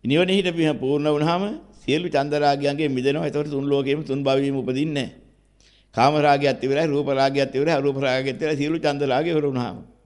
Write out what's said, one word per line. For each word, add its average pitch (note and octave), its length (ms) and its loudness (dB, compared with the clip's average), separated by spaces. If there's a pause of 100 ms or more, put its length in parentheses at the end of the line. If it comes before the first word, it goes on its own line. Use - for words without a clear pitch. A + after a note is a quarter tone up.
නිවන E3 260 2
හිත F#3+ 180 2
පිහිට D#3+ 320 0
පූර්ණ C#3+ 280 0
වුණාම D#3 360 2 (360)
සියලු E3+ 300 -2
චන්ද D3 260 0
රාගයන්ගෙන් C#3+ 560 0
මිදෙනවා. C#3 340 0
ඒතකොට D3 240 -4
තුන් C#3 160 -4
ලෝකෙම C#3 380 0
තුන් C3 180 -4
භවයේම C#3 340 0
උපදින්නේ C3 400 -2
නෑ. B2+ 140 -4 (880)
කාම C3+ 200 4
රාගයත් C#3+ 440 2
ඉවරයි, C#3 260 0
රූප C#3+ 240 0
රාගයත් C3+ 420 0
ඉවරයි, D3 220 0
අරූප C#3 240 0
රාගයත් C3+ 400 -2
ඉවරයි. D3+ 200 -2
සියලු D3+ 200 -2
චන්ද C#3+ 260 0
රාගය C#3 260 0
ඉවර D#3 160 0
වුණාම. B2 320 -4 (280)